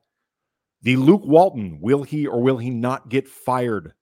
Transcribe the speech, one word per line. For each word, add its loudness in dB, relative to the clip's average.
The 2
Luke 4
Walton, 2
will -2
he -6
or -4
will 0
he -8
not -6
get -4
fired -6